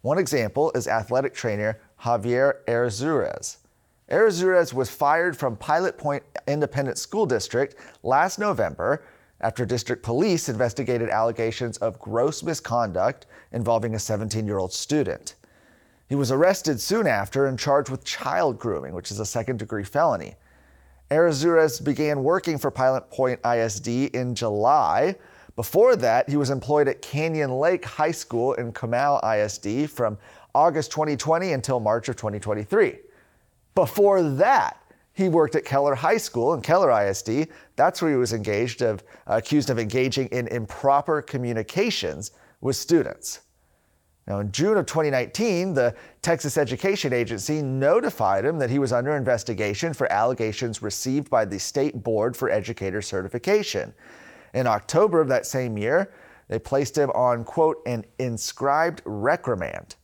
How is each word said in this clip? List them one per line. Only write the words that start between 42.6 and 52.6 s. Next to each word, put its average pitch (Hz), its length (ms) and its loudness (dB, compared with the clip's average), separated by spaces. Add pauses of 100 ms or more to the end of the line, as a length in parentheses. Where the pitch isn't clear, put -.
with 131 140 0
students. - 640 0 (840)
Now, 101 120 -4
in 104 140 -2
June 202 260 2
of 175 80 0
twenty 156 240 0
nineteen, 180 640 0
the 120 200 2 (280)
Texas 160 340 -2
Education 147 560 0
Agency 120 480 -2
notified 135 840 2
him 160 120 -2
that 131 120 -2
he 135 80 0
was 131 140 0
under 127 240 0
investigation 117 760 -2
for - 180 -2
allegations 113 680 -2
received 131 480 -4
by 113 160 4
the 98 140 -6
State 139 440 -2
Board 113 320 0
for 123 140 -4
Educator 101 540 -4